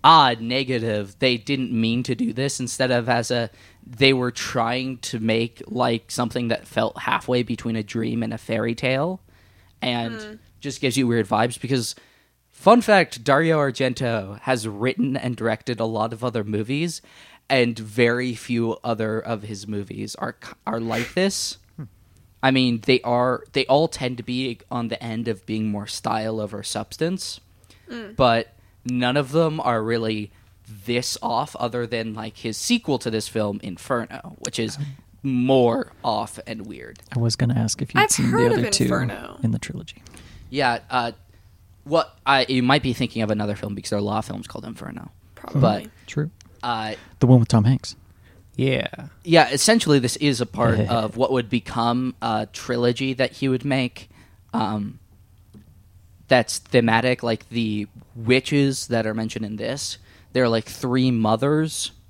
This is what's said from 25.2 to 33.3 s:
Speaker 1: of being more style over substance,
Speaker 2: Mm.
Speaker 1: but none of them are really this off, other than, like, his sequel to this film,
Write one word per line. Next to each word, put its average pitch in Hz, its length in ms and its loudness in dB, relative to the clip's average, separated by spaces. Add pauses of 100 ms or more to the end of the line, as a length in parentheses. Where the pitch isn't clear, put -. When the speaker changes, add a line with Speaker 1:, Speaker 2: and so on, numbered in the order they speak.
Speaker 1:
of 101 180 -6
being 110 240 -2
more 104 160 -6
style 110 540 -4
over 101 220 -8
substance, - 800 -6 (500)
Speaker 2:
Mm. 226 260 -12
Speaker 1:
but 117 380 4 (300)
none 123 320 0
of 135 160 0
them 160 280 2
are 120 220 2
really 110 480 -2 (560)
this 120 360 -2
off, 117 360 -2
other 120 300 -2
than, 113 260 -4
like, 110 240 -10
his 113 180 -6
sequel 127 440 -2
to 120 100 -4
this 110 180 -2
film, 104 360 -2